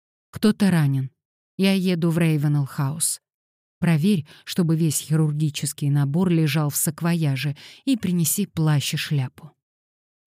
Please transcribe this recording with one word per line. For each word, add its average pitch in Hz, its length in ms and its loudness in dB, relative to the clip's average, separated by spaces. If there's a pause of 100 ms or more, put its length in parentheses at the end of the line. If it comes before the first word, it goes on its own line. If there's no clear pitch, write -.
(300)
«Кто-то 214 420 2
ранен. 139 400 2 (440)
Я 190 160 2
еду 180 380 0
в 160 80 0
Рейвенелл-хаус. 147 1000 0 (600)
Проверь, 170 460 2 (180)
чтобы 165 320 0
весь 160 240 0
хирургический 151 880 -2
набор 147 400 2
лежал 156 400 2
в 147 60 -8
саквояже, 156 800 -2 (280)
и 269 120 0
принеси 180 500 -2
плащ 156 480 0
и - 20 -4
шляпу». 139 540 -6 (760)